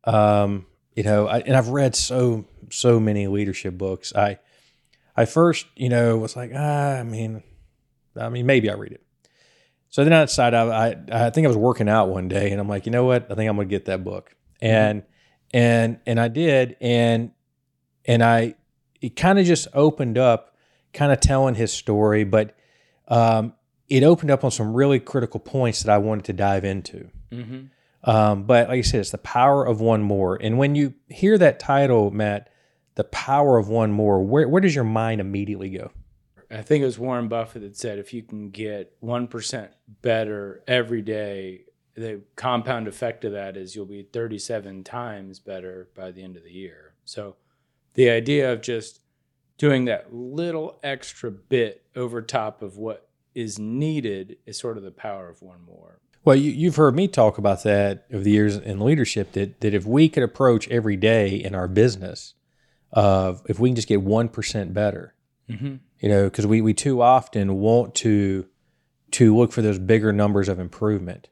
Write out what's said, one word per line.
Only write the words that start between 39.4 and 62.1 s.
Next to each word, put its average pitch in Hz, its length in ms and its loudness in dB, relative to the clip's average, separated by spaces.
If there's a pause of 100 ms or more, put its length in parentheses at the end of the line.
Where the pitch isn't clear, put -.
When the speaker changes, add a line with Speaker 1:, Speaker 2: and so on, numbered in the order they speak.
Speaker 2:
better 107 640 -4
every 120 360 -2
day, 101 600 -10 (300)
the 110 280 -12 (140)
compound 120 520 -4
effect 117 360 -8
of 104 80 -6
that 98 240 -12
is 95 180 -16
you'll 104 120 -14
be 101 160 -18 (100)
thirty-seven 104 720 -10
times 101 560 -14
better 92 540 -16
by 92 180 -16
the 92 100 -20
end 92 140 -20
of 82 80 -20
the 85 80 -20
year." 90 420 -20 (100)
So 101 320 -16 (580)
the 123 160 4
idea 127 420 0
of 110 100 -8
just 113 380 -10 (580)
doing 135 280 0
that 117 280 -6
little 156 720 -10
extra 135 480 -10
bit 110 520 -4 (120)
over 120 260 -8
top 110 400 -6
of 95 160 -16
what 110 300 -12 (260)
is 107 240 -10
needed 113 760 -6 (100)
is 104 100 -18
sort 113 220 -10
of 98 60 -16
the 95 80 -16
power 98 360 -14
of 85 140 -20
one 90 240 -20
more. 82 320 -20 (260)
Speaker 1:
Well, 135 120 6
you, 143 160 2
you've 160 240 0
heard 143 180 4
me 190 120 0
talk 113 320 2
about 101 260 0
that 101 480 0
over 98 120 -6
the 104 60 4
years 104 260 4
in 98 240 -10
leadership, 117 520 0
that, 98 280 -6
that 107 140 0
if 92 100 -2
we 143 240 4
could 151 140 0
approach 120 460 2
every 110 280 0
day 104 400 2
in 95 180 -8
our 92 140 -4
business 98 680 0 (580)